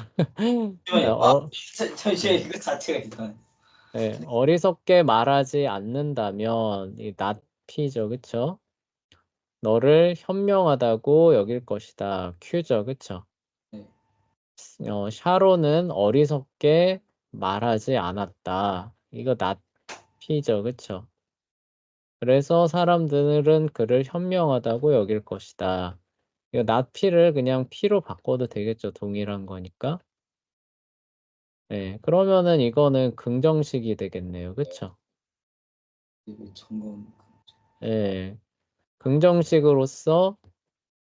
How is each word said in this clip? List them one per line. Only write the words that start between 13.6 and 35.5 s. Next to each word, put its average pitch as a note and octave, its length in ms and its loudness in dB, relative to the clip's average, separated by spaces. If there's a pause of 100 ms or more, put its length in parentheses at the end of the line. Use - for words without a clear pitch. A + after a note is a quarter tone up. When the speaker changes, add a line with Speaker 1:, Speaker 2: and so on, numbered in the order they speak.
Speaker 2:
네. G#2 160 -20 (1040)
Speaker 1:
어, G#2 200 -6
샤론은 F3 800 2
어리석게 D3 1080 2 (300)
말하지 G#2+ 680 -2
않았다. F#2+ 1000 -4 (160)
이거 B2 220 -4
not G2 260 -2 (600)
P죠. C#3+ 420 -2
그쵸? G#2+ 440 -10 (1120)
그래서 C#3+ 460 4
사람들은 D#3 1080 2
그를 B2 320 0
현명하다고 D3 880 0
여길 G#2+ 320 0
것이다. F#2 720 -6 (540)
이거 B2 100 0
not A2+ 320 0
P를 E3+ 400 4
그냥 C3 360 -2
P로 G3+ 320 0
바꿔도 B2 460 -4
되겠죠. G#2+ 440 -6
동일한 G2+ 540 -8
거니까. F#2+ 540 -8 (1700)
네, G2 340 -8
그러면은 F3+ 580 4
이거는 C3 560 2
긍정식이 B2+ 800 -2
되겠네요. F2+ 580 -8
그쵸? G2+ 420 -10 (1300)